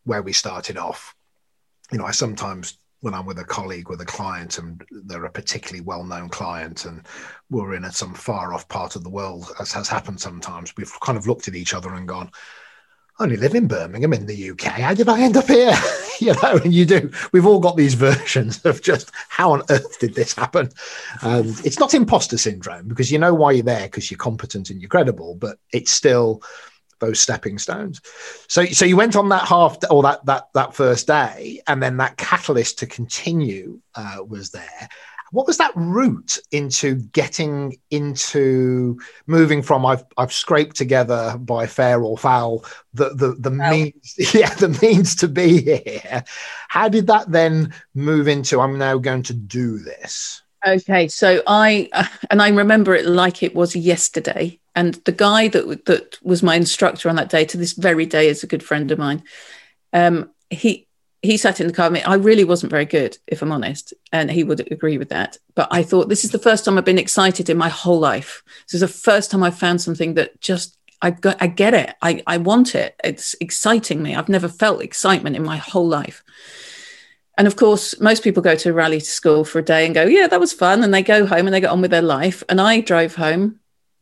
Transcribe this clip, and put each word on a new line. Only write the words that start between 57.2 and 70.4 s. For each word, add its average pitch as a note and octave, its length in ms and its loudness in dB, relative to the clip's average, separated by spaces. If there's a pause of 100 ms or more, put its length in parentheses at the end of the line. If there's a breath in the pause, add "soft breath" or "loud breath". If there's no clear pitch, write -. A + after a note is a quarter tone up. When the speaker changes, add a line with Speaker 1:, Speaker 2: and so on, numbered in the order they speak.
Speaker 2:
day, D#3+ 140 4
to E3 120 -6
this E3+ 160 -4
very E3+ 340 0
day, D#3 220 2
is D3 140 -2
a - 60 -12
good E3 140 -4
friend D3 280 -4
of D#3 80 0
mine. D3 240 -4 (720 loud breath)
Um, F3 380 2 (200)
he, F#3+ 360 -2 (360)
he G3 140 2
sat F#3+ 240 0
in E3 60 0
the E3+ 60 -2
car F3 140 2
with E3 80 2
me. D#3+ 80 -4
I F#3+ 120 2
really G3+ 300 6
wasn't F3 260 0
very D3+ 140 0
good, D3 420 -2
if D3+ 160 -6
I'm D#3 100 -2
honest, C#3+ 420 -6 (180)
and D#3+ 180 0
he E3 140 0
would D3+ 280 -4
agree D3+ 260 -2
with C3+ 120 -10
that. - 260 -6 (180)
But D3+ 160 0
I F3 120 2
thought, F3 260 2
"This G#3 160 0
is A3 60 -6
the A3 80 -4
first A3 260 2
time G3 140 2
I've F3+ 60 0
been F#3 140 4
excited F#3+ 520 0
in D#3+ 60 2
my E3+ 120 0
whole E3+ 300 0
life. C#3 440 -2 (240 soft breath)
This - 80 -10
is E3+ 60 -2
the F#3 80 2
first G#3 420 2
time F#3+ 120 2
I've F3 160 0
found F3 220 0
something E3 340 -4
that - 260 -2